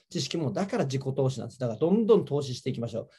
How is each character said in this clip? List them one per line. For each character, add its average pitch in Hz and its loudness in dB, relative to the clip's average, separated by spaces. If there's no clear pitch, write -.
知 160 -4
識 151 -4
も 131 -2
だ 190 -2
か 240 -2
ら 160 0
自 135 -2
己 - -2
投 135 0
資 131 -4
な - -8
ん - -12
で - -16
す。 - -20
だ 127 -2
か 113 -2
ら 104 -8
ど 165 2
ん 220 4
ど 214 8
ん 147 2
投 139 -2
資 127 -6
し - -12
て 131 -4
い 110 -2
き 107 -6
ま 117 -4
し 113 -8
ょ - -4
う。 - -18